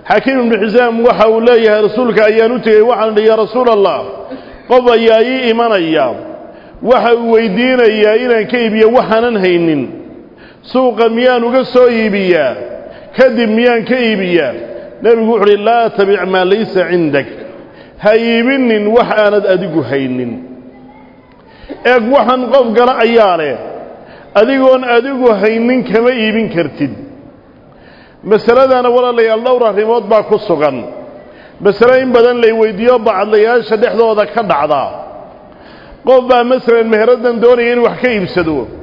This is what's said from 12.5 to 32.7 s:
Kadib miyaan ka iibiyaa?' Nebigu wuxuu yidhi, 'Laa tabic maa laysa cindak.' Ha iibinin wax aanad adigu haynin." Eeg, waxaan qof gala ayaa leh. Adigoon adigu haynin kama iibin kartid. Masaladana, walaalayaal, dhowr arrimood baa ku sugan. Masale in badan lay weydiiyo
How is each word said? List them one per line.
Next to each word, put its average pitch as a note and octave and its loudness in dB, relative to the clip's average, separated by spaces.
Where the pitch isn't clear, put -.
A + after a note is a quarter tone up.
Kadib A#3 2
miyaan A#3 2
ka B3 -2
iibiyaa?' F#3 -2
Nebigu A3+ 2
wuxuu G#3 2
yidhi, G3+ 2
'Laa A#3 2
tabic G3 0
maa F#3 0
laysa F#3+ 0
cindak.' D3+ -2
Ha G#3 2
iibinin A#3 0
wax A3 2
aanad G#3 0
adigu F3+ -2
haynin." B2+ -4
Eeg, A#3+ -10
waxaan B3+ -4
qof B3+ 0
gala B3 0
ayaa A3+ 2
leh. D3 -4
Adigoon C4 2
adigu B3 0
haynin A3+ 0
kama A3+ 0
iibin A3 -2
kartid. D3 -4
Masaladana, B3 2
walaalayaal, A#3 0
dhowr B3 0
arrimood G#3+ 0
baa G#3+ 2
ku G#3 -2
sugan. D3 -2
Masale A#3 2
in C4 -4
badan A#3+ 4
lay A3+ 4
weydiiyo A3 0